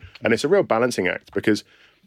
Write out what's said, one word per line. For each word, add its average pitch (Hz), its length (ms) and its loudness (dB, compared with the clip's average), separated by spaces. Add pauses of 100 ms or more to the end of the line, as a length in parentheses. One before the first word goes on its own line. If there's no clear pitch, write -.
(220)
And 110 120 2
it's 110 100 0
a 143 40 -2
real 190 160 4
balancing 113 440 0
act - 240 -8
because, 101 320 0 (420)